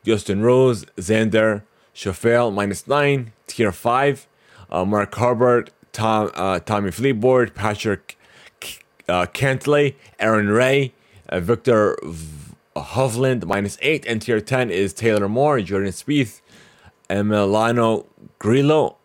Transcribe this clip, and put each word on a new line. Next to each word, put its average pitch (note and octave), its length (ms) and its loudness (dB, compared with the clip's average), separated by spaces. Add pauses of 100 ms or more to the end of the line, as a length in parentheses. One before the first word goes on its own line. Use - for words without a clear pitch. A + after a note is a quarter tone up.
Justin G#2 380 -2
Rose, B2 420 2 (120)
Xander A2 680 0 (280)
Schauffele, A#2 640 0
minus G2+ 320 -4
nine. C#3 460 0 (160)
Tier G#2+ 240 -2
five, C3+ 560 -2 (420)
uh, F#2 140 -2
Mark G2+ 320 0
Hubbard, B2 560 2 (180)
Tom, A2 440 0
uh, F#2 260 -2
Tommy G2+ 320 -2
Fleetwood, B2 600 2
Patrick G#2 640 -4 (440)
K-, - 180 -14 (300)
uh, F2+ 180 0
Cantlay, C#3 720 0 (240)
Aaron G#2+ 300 2
Ray, B2+ 440 2 (340)
uh, F2+ 120 -2
Victor G#2+ 640 2
V-, D#2 500 -16 (220)
Hovland, A#2+ 680 -2
minus G2+ 360 -4
eight. D#3+ 260 -2
And A2+ 160 -4
tier A2+ 180 0
ten B2 300 -2
is F#2 220 -2
Taylor G#2 360 0
Moore, C3+ 340 2
Jordan G2 280 -2
Spieth, C3+ 520 -4 (640)
Emiliano G#2+ 960 2 (340)
Grillo C#3 680 2